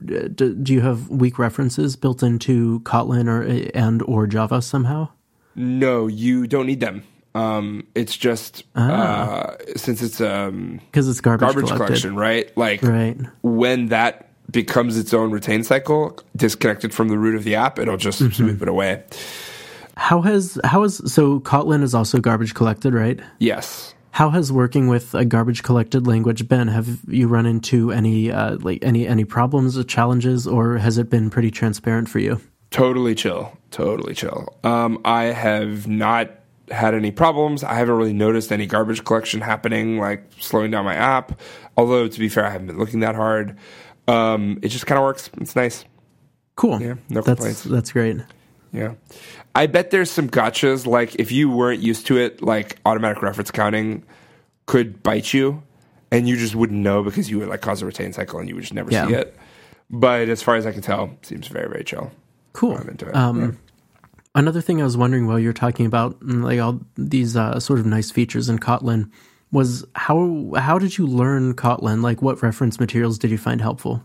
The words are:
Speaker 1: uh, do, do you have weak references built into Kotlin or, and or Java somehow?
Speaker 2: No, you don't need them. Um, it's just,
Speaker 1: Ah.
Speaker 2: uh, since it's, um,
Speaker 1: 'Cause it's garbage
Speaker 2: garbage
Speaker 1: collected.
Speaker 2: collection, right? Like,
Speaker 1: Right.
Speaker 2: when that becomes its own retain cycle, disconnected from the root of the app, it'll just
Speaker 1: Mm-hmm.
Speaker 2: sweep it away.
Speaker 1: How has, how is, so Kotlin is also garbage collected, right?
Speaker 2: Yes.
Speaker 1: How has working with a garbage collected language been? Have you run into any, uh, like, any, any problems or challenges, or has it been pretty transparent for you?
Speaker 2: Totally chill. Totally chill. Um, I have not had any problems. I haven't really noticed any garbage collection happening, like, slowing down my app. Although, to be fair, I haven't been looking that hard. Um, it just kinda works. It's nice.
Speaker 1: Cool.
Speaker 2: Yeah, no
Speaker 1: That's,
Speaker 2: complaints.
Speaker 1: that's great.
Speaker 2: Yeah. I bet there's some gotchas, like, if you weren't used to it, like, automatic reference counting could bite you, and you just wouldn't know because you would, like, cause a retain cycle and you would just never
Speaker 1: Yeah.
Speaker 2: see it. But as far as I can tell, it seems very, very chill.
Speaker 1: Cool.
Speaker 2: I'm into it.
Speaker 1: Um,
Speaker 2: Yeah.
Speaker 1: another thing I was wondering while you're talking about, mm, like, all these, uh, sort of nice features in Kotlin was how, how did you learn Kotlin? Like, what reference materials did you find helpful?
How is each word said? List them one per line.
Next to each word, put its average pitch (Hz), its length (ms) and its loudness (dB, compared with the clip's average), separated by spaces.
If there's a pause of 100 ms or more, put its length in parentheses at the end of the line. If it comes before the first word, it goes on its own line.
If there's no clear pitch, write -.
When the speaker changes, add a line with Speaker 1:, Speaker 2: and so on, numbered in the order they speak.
(160)
Speaker 1:
uh, - 180 -4
do, 127 220 0
do 135 180 0
you 127 80 6
have 123 280 0
weak 123 300 2
references 131 560 0
built 127 280 -2
into 117 580 2
Kotlin 120 460 0
or, 117 140 0 (360)
and 113 260 2
or 110 240 2
Java 110 340 0
somehow? 143 480 -2 (460)
Speaker 2:
No, 123 520 0
you 120 400 0
don't 131 200 0
need 131 120 -2
them. 104 240 -6 (320)
Um, 107 580 -4
it's 117 240 -4
just, - 460 -4 (120)
Speaker 1:
Ah. 120 140 2 (640)
Speaker 2:
uh, - 60 -18 (180)
since 113 260 -4
it's, 113 180 -6
um, 98 640 -4 (120)
Speaker 1:
'Cause 139 140 4
it's 123 140 -2
garbage 117 240 4
Speaker 2:
garbage 139 200 2
Speaker 1:
collected. 110 200 0
Speaker 2:
collection, 101 300 0
right? 110 420 0
Like, 107 240 0
Speaker 1:
Right. 113 360 2 (260)
Speaker 2:
when 120 460 2
that 117 400 0 (200)
becomes 117 480 2
its 107 160 0
own 113 160 2
retain 107 340 -2
cycle, 151 540 0 (180)
disconnected 107 560 0
from 113 180 0
the 107 100 2
root 110 160 2
of 107 80 -4
the 107 100 0
app, 120 240 0
it'll 110 200 -2
just 110 220 -2
Speaker 1:
Mm-hmm. 123 120 4 (160)
Speaker 2:
sweep 101 160 -2
it 92 40 -2
away. 95 360 0 (920)
Speaker 1:
How 170 260 2
has, 196 420 0
how 190 200 4
is, 208 220 -2
so 139 360 4
Kotlin 147 420 2
is 123 100 0
also 117 260 2
garbage 113 340 2
collected, 113 400 2
right? 113 260 0 (180)
Speaker 2:
Yes. - 560 -4 (180)
Speaker 1:
How 156 200 4
has 156 200 0
working 127 360 4
with 120 260 2
a 123 120 2
garbage 117 360 2
collected 123 460 2
language 113 400 2
been? 123 220 2
Have 117 380 -2
you 120 200 2
run 117 180 4
into 113 460 2
any, 110 400 2
uh, 107 300 -2
like, 90 200 -4
any, 117 260 2
any 110 180 2
problems 127 520 0
or 127 60 -2
challenges, 123 640 0
or 117 300 2
has 113 200 2
it 117 120 0
been 110 200 2
pretty 113 220 2
transparent 113 580 -2
for 113 100 -2
you? 107 220 0 (300)
Speaker 2:
Totally 127 420 2
chill. 95 380 -4 (200)
Totally - 440 -4
chill. - 480 -8
Um, 117 420 2
I 117 200 2
have 107 600 -2
not 110 440 0 (400)
had 110 220 0
any 107 180 0
problems. 147 520 2
I - 120 -4
haven't 120 200 2
really 110 180 2
noticed 110 380 0
any 104 160 0
garbage 110 360 0
collection 110 380 -2
happening, 110 580 -2
like, 101 240 -4 (160)
slowing 110 320 0
down 101 140 -2
my 92 100 -2
app. 127 440 0 (380)
Although, 120 300 4
to 110 120 -8
be 107 100 0
fair, 107 160 2
I 104 60 -2
haven't 92 160 -10
been 85 100 -10
looking 110 240 -2
that 110 140 0
hard. 110 420 -2 (500)
Um, 110 540 2
it 110 80 -2
just 123 160 -6
kinda 139 160 4
works. 135 280 -2 (100)
It's - 160 -10
nice. 123 280 -2 (720)
Speaker 1:
Cool. 170 260 2
Speaker 2:
Yeah, 120 140 -6 (140)
no 113 120 -2
Speaker 1:
That's, - 60 -12
Speaker 2:
complaints. 113 360 0
Speaker 1:
that's 120 280 -2
great. 113 260 0 (540)
Speaker 2:
Yeah. 110 220 -8 (600)
I 143 100 6
bet 175 240 2
there's 185 220 2
some 147 180 -2
gotchas, 135 560 2
like, 120 300 2
if 113 160 -2
you 139 180 4
weren't 123 320 2
used 110 260 -2
to 131 100 4
it, 120 260 0
like, 107 420 -2
automatic 110 380 0
reference 104 260 -4
counting 110 540 -2 (640)
could 113 340 0
bite 107 320 0
you, 135 300 0 (480)
and 120 180 2
you 123 80 2
just 113 160 -2
wouldn't 110 260 0
know 101 220 2
because 101 300 -4
you 104 80 -2
would, 101 80 -6
like, 98 140 -8
cause 101 200 -4
a 95 60 -6
retain 95 260 -8
cycle 85 260 -10
and 90 80 -10
you 87 60 -10
would 92 80 -12
just - 140 -12
never - 160 -6
Speaker 1:
Yeah. 95 160 2
Speaker 2:
see 117 80 2
it. - 200 -4 (540)
But 120 400 -4
as 113 140 -6
far 117 120 0
as 113 120 -4
I 110 40 -6
can 101 120 -12
tell, 101 220 -4 (140)
it - 60 -20
seems - 220 -14
very, - 200 -10
very - 160 -10
chill. - 280 -10 (420)
Speaker 1:
Cool. - 240 0
Speaker 2:
I'm - 120 -10
into - 180 -14
it. - 80 -8
Speaker 1:
Um, 120 260 2
Speaker 2:
Yeah. 117 100 -2 (840)
Speaker 1:
another 160 260 2
thing 165 200 0
I - 20 0
was 123 140 0
wondering 123 280 2
while 113 140 2
you're 117 140 2
talking 117 340 0
about, 117 320 -2
mm, 123 240 -2
like, 120 160 0
all 123 200 -2 (160)
these, 131 400 -2
uh, 117 240 0
sort 127 200 0
of 110 80 0
nice 107 240 0
features 120 380 -2
in 113 100 0
Kotlin 117 500 0 (420)
was 123 320 0 (120)
how, 156 640 0
how 151 200 2
did 185 220 -2
you 165 80 2
learn 127 480 2
Kotlin? 117 480 0
Like, 120 180 0
what 131 220 0
reference 113 360 0
materials 117 380 0
did 113 140 0
you 110 80 0
find 117 220 -2
helpful? 120 440 -4